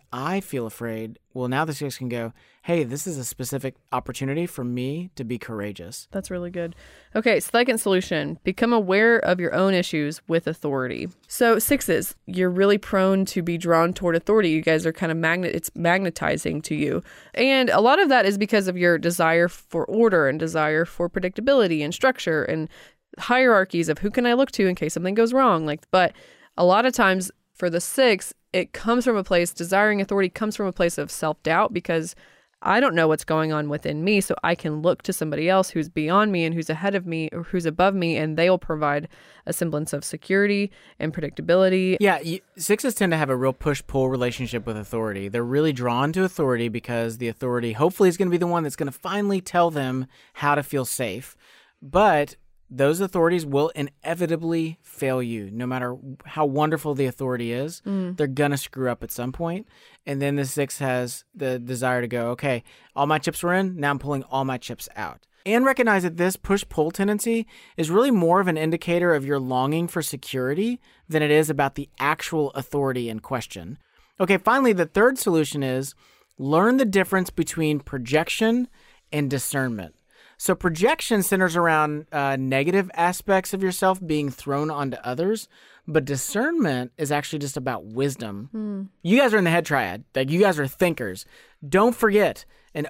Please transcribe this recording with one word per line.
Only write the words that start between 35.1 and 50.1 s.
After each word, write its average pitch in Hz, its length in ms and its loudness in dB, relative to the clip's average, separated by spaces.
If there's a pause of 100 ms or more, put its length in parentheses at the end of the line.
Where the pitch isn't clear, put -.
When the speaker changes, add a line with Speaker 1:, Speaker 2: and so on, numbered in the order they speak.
Speaker 2:
somebody 156 340 -2
else 190 220 4
who's 156 180 -4
beyond 185 440 2
me 175 120 0
and 165 100 -2
who's 165 140 -4
ahead 175 260 -2
of 185 120 -2
me 160 260 -4
or 170 120 -8
who's 180 220 -4
above 175 280 2
me, 170 220 0
and 156 200 -2
they 170 140 4
will 180 80 4
provide 151 500 -2 (380)
a 160 60 -4
semblance 156 400 -4
of 147 120 -6
security 202 680 0 (280)
and 160 160 -4
predictability. 185 840 2
Speaker 1:
Yeah, 196 240 4
y-, 165 160 -6 (160)
sixes 214 380 0
tend 185 180 2
to 160 60 0
have 147 120 0
a 131 60 0
real 131 180 0
push-pull 139 560 -2
relationship 123 560 -4
with 113 100 -6
authority. 104 520 -6
They're 120 160 -2
really 147 280 2
drawn 123 400 0
to 185 120 0
authority 127 440 0
because 117 500 -4
the 120 100 -4
authority 120 440 -4
hopefully 170 380 4
is 170 80 -2
gonna 185 120 0
be 175 80 0
the 175 80 0
one 175 160 0
that's 147 140 -6
gonna 143 140 -4
finally 196 500 -2
tell 175 300 2
them 131 360 -4 (280)